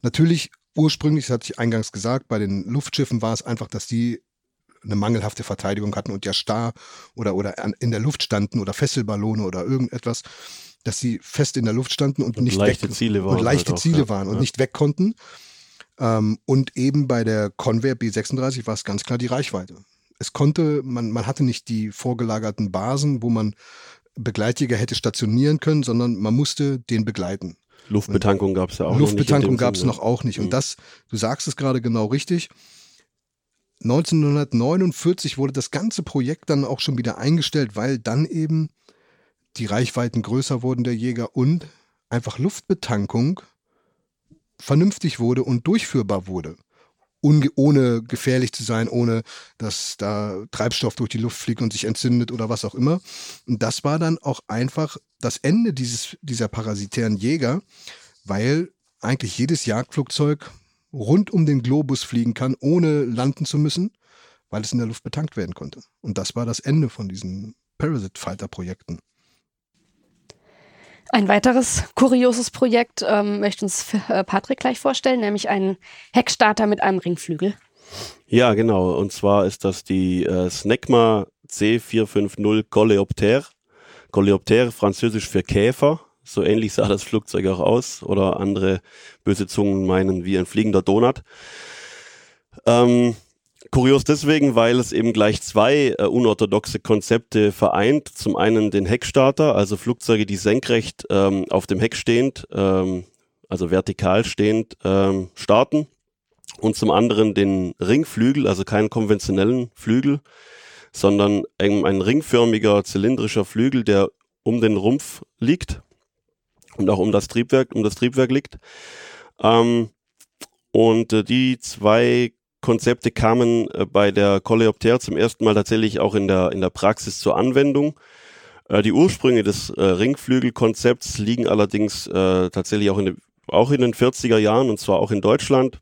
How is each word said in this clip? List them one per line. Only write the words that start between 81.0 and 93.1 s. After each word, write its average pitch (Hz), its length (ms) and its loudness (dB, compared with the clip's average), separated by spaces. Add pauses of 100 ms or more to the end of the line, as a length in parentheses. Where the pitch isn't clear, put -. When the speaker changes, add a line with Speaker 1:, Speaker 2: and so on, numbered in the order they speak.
Speaker 2:
C 110 320 0
vier 110 300 -2
fünf 101 300 -2
null 107 260 2
Coleopter. 107 800 2 (640)
Coleopter, 101 640 2
französisch 107 560 0
für 95 160 0
Käfer. 131 560 2 (240)
So - 180 -4
ähnlich 107 300 2
sah 104 160 0
das 98 160 -2
Flugzeug - 420 -2
auch 92 140 0
aus. - 420 0
Oder 95 380 0
andere 95 400 0 (420)
böse 101 240 0
Zungen 98 400 0
meinen, 95 380 2
wie 95 120 0
ein 90 100 0
fliegender 107 360 2
Donut. 117 400 2 (1400)
Ähm, 120 480 4 (560)